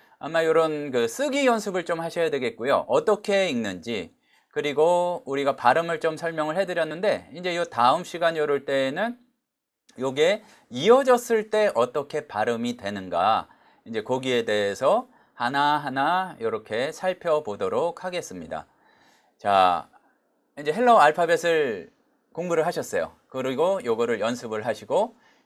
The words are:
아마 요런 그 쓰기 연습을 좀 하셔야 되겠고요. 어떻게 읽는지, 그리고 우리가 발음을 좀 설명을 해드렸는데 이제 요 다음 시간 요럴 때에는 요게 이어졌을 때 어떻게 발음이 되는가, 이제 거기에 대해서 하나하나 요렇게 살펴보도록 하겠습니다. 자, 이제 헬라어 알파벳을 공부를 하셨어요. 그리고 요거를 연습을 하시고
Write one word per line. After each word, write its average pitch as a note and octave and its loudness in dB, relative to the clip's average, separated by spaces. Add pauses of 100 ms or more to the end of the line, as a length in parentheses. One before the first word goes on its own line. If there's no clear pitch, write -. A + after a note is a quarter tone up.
(180)
아마 E3 -2
요런 D#3 2
그 A#2+ 2
쓰기 C#4 -2
연습을 G3+ 0
좀 E3 -4
하셔야 E3 -2
되겠고요. A#2+ 0
어떻게 G3 2
읽는지, G#2 -6 (380)
그리고 E3 0
우리가 C#3 -2
발음을 D#3+ 2
좀 D#3+ -2
설명을 D#3+ -4
해드렸는데 F3 -2
이제 F3 -4
요 E3+ -2
다음 B2+ 4
시간 E3 -2
요럴 C#3+ 0
때에는 C#3 -2 (840)
요게 D3 2 (280)
이어졌을 A#3+ 2
때 G#3+ 2
어떻게 C#3+ -2
발음이 A#2 -2
되는가, F#2+ -2 (380)
이제 A2 -6
거기에 B2+ 0
대해서 A2 0 (260)
하나하나 D3 0
요렇게 A2+ -4
살펴보도록 F3+ -2
하겠습니다. B2+ -10 (720)
자, F#2 4 (720)
이제 D3 -2
헬라어 A#3 6
알파벳을 D#3 2 (420)
공부를 E3 -2
하셨어요. B2 -4 (160)
그리고 C3+ -2
요거를 A#2 0
연습을 A2+ -4
하시고 C#3+ -2 (300)